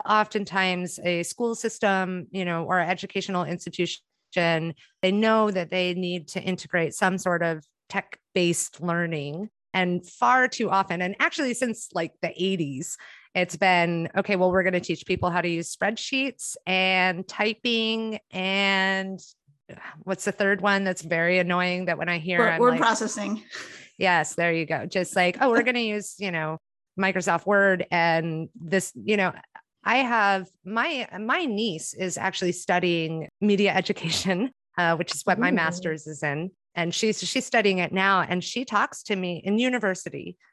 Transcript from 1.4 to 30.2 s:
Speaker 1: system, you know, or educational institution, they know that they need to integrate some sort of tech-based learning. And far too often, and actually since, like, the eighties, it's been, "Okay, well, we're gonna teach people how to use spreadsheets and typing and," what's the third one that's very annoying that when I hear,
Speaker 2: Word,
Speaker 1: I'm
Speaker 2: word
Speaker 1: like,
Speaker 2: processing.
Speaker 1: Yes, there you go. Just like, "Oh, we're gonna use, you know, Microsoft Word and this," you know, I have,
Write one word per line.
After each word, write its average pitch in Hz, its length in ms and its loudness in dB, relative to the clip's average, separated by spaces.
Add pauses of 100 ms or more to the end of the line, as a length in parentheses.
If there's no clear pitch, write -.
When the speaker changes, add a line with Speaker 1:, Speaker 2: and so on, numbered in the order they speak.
Speaker 1:
system, 190 760 -2
you 190 140 -4
know, 170 200 -2
or 180 160 0
educational 185 640 -2
institution, 170 1300 -2 (280)
they 185 80 4
know 220 400 4
that 180 200 -4
they 180 240 0
need 175 340 -4
to 185 140 -6
integrate 175 520 -2
some 190 240 2
sort 175 240 0
of 160 220 -2 (240)
tech-based - 920 -2
learning. 170 680 -4 (260)
And 180 320 0
far 254 420 4
too 233 220 -2
often, 185 320 0
and 185 180 -2
actually 285 340 0
since, 233 380 -4
like, 170 200 -4 (100)
the 165 100 -4 (100)
eighties, 165 540 -2 (380)
it's 180 220 0
been, 170 600 4
"Okay, 196 180 0
well, 185 160 4
we're 190 120 4
gonna 180 180 2
teach 165 260 -6
people 180 240 0
how 170 120 0
to 175 60 -2
use 170 280 -4
spreadsheets 262 800 -4 (100)
and 185 600 2
typing 220 920 -2 (120)
and," 190 880 0 (840)
what's 185 200 -4
the 202 80 0
third 196 300 2
one 196 220 2
that's 185 180 -2
very 170 360 2
annoying 180 460 0
that 175 140 -2
when 175 100 -2
I 175 100 0
hear, 175 220 -2
Speaker 2:
Word, - 80 4
Speaker 1:
I'm 165 120 0
Speaker 2:
word 247 120 6
Speaker 1:
like, 240 80 0
Speaker 2:
processing. 214 640 -2 (540)
Speaker 1:
Yes, 175 380 2
there 170 160 2
you 165 120 0
go. 147 220 -4
Just 180 280 -4
like, 180 260 2
"Oh, 262 100 4
we're 233 120 4
gonna 240 180 0
use, 208 380 -4
you 196 120 -4
know, 160 260 -4 (420)
Microsoft 185 480 0
Word 196 440 4
and 165 580 2 (100)
this," 170 380 -2
you 208 220 0
know, 185 140 2 (520)
I 226 140 2
have, 202 500 2 (160)